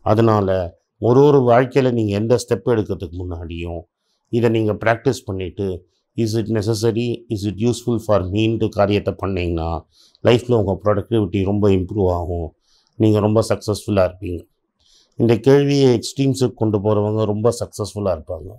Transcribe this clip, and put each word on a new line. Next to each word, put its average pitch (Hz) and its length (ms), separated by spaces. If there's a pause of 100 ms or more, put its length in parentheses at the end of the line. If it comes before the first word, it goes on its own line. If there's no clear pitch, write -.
அதனால 98 720 (240)
ஒரு 120 240
ஒரு 143 180
வாழ்க்கையில 127 520
நீங்க 110 220
எந்த 113 240 (100)
ஸ்டெப் 110 200
எடுக்கிறதுக்கு 92 500
முன்னாடியும் 85 600 (480)
இதை 117 220
நீங்க 110 220
பிராக்டிஸ் 113 520
பண்ணிட்டு, 92 640 (300)
"Is 117 60
it 110 260
necessary? 113 800
Is 101 200
it 92 80
useful 117 400
for 107 260
me?" 92 120
ன்ட்டு 110 340
காரியத்தை 101 480
பண்ணீங்கன்னா, 85 680 (380)
லைஃப்ல 120 320
உங்க 98 300
ப்ரொடக்டிவிட்டி 101 600
ரொம்ப 104 240
இம்ப்ரூவ் 95 420
ஆகும், 85 440 (420)
நீங்க 107 220
ரொம்ப 107 300
சக்ஸஸ்ஃபுல்லா 98 640
இருப்பீங்க. 90 360 (680)
இந்த 120 200
கேள்வியை 139 600
எக்ஸ்ட்ரீம்ஸுக்கு 127 560
கொண்டு 107 240
போறவங்க 107 460
ரொம்ப 107 260
சக்ஸஸ்ஃபுல்லா 98 720
இருப்பாங்க. 85 260 (100)